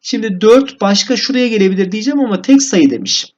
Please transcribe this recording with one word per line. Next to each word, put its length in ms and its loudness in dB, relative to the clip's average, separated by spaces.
Şimdi 360 -6
dört 400 4
başka 360 0
şuraya 320 -2
gelebilir 440 0
diyeceğim 280 -4
ama 220 -2
tek 200 4
sayı 280 2
demiş. 480 -6